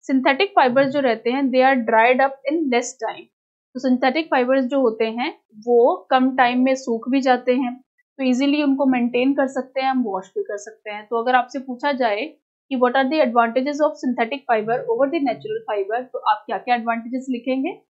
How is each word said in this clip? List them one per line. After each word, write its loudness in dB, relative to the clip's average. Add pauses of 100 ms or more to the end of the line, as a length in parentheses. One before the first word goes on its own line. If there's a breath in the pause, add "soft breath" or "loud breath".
सिंथेटिक 0
फाइबर्स 4
जो -2
रहते 0
हैं, -2
they 2
are 4
dried 4
up -2
in 0
less 0 (180)
time। -10 (480)
तो -10
synthetic 0
fibers 0
जो 0
होते 0
हैं -6 (280)
वो 4
कम 2
time 2
में 2
सूख -6
भी 2
जाते 2
हैं, -4 (360)
तो -4
easily 2
उनको 2
maintain 2
कर 0
सकते -8
हैं, 0
हम 0
wash -6
भी -6
कर -8
सकते -14
हैं। -12
तो -2
अगर 2
आपसे 0
पूछा -4
जाए -2 (440)
कि -4
what 2
are 2
the 0
advantages 2
of 2
synthetic -4 (120)
fiber 0
over 0
the -2
natural -4 (120)
fiber, -4
तो -8
आप 0
क्या-क्या -2
advantages -6
लिखेंगे? -4 (120)